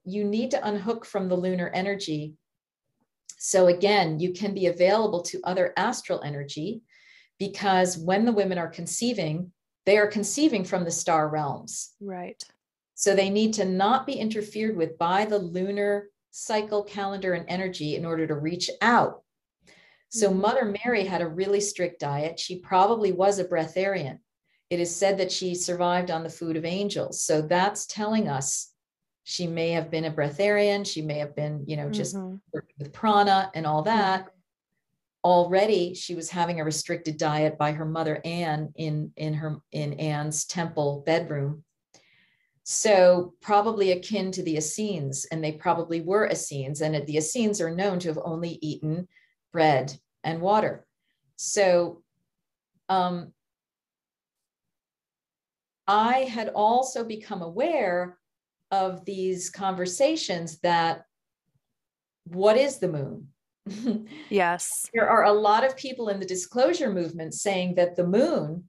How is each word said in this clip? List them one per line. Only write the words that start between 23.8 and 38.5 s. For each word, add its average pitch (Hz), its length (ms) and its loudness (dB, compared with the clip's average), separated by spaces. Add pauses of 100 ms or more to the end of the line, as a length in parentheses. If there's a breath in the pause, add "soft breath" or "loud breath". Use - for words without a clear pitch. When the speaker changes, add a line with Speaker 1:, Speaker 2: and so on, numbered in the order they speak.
Speaker 1:
It 175 100 -2
is 170 160 -2
said 190 220 2
that 180 160 -2
she 180 200 -4
survived 180 580 0
on 165 120 -4
the 160 60 -8
food 165 260 -6
of 160 80 -4
angels. 190 640 -4
So 156 160 2
that's 180 440 0
telling 214 440 -2
us - 420 -4 (540)
she 175 220 -6
may 165 240 -2
have 160 200 -2
been 160 140 -2
a 156 60 -4
breatharian. 202 760 2
She 160 140 -6
may 151 180 -4
have 147 160 -8
been, 147 320 -4
you 156 80 -4
know, 147 140 -4
just 214 260 -4
Speaker 2:
Mm-hmm. 190 220 -8 (160)
Speaker 1:
working - 260 -10
with 143 140 -12
prana 202 600 4
and 160 140 -4
all 151 160 0
that. 196 380 2
Speaker 2:
Mm-hmm. - 80 -16 (960)
Speaker 1:
Already 180 680 4
she 175 220 -10
was 165 140 -8
having 170 320 -2
a - 20 -2
restricted 156 540 -4
diet 151 400 0
by 151 160 0
her 156 120 -6
mother 156 380 -2
Anne 160 540 -4